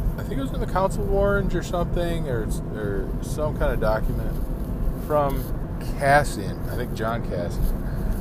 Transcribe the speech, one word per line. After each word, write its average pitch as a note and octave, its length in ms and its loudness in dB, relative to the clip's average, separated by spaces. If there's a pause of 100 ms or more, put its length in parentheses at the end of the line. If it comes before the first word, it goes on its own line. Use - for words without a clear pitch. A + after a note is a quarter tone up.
(180)
I - 60 -4
think - 160 -2
it - 20 0
was C4+ 100 -2
in - 80 -2
the - 80 -2
Council - 360 0
of G3+ 100 2
Orange G3 420 4
or E3 80 0
something, E3+ 640 0
or, A#2 200 0 (260)
or G2+ 340 -2 (140)
some D3+ 360 -2
kind D3 140 2
of A#2+ 80 0
document A2 560 0 (720)
from C#3 340 2 (560)
Cassian, C3+ 600 4 (100)
I - 60 -4
think A#2+ 180 -4
John A2+ 360 -2
Cassian. - 340 -2 (580)